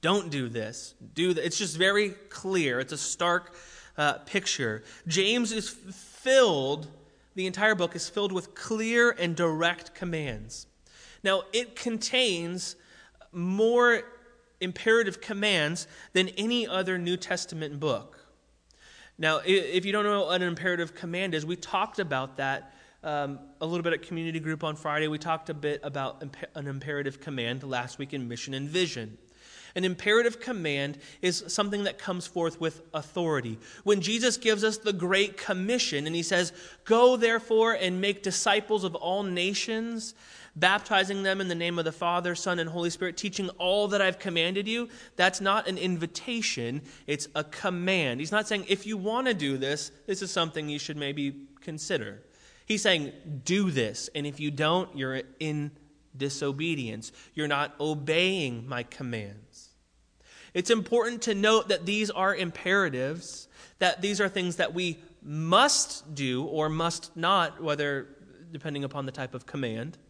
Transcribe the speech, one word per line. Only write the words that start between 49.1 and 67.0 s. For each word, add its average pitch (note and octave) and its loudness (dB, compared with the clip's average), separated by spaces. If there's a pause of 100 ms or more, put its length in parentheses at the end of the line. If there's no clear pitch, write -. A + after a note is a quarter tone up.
to A#3+ 2
do C#3 -2
this, C#3 -2 (140)
this G3 -4
is F#3 -8
something D#3 -2
you D3 -6
should D3 -8
maybe C#3 -4 (140)
consider." C3+ -6 (420)
He's G#3+ -2
saying, E3+ 4 (320)
"Do F#3 4
this, A2+ -2
and D3 -4
if C#3+ -8
you D3 -2
don't, D#3+ 0
you're C3 -4 (160)
in D3+ -4 (440)
disobedience. C#3 -4 (220)
You're D3+ -2
not D3 0
obeying D3+ 2
my B2 -4
commands." G#2+ -10 (880)
It's F3+ 0
important A#3 2
to A3 0
note G#3+ 4
that F#3 0
these G#3 0
are F#3+ 2
imperatives, E3+ -2 (320)
that F3+ 4
these G3 0
are G3 2
things F3+ -2
that E3 0
we F3 -2 (240)
must D#3+ 2
do C3+ -2
or D#3 0
must E3 -2